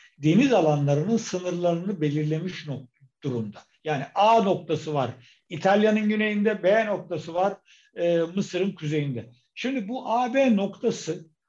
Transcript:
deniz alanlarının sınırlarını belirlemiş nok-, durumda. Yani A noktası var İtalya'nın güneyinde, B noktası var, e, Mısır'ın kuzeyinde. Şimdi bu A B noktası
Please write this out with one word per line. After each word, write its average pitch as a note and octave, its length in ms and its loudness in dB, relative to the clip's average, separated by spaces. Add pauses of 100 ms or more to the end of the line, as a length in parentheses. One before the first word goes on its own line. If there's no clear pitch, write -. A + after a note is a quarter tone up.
(180)
deniz F#3+ 360 4
alanlarının D3+ 640 2
sınırlarını F3 840 -2
belirlemiş D3+ 680 -2
nok-, D3 200 -10 (360)
durumda. A2+ 360 -6 (240)
Yani D3+ 200 -4 (120)
A A3 260 4
noktası D#3+ 520 -2
var C3 180 -2 (380)
İtalya'nın G#3 600 2
güneyinde, G#3+ 540 0
B G#3+ 220 4
noktası F3 480 -6
var, F#3+ 240 0 (380)
e, F3 220 2
Mısır'ın F3+ 540 -2
kuzeyinde. C#3+ 580 -4 (240)
Şimdi B3+ 340 -4
bu B3+ 240 -6
A A#3+ 220 0
B C4 220 4
noktası G3 760 -4 (160)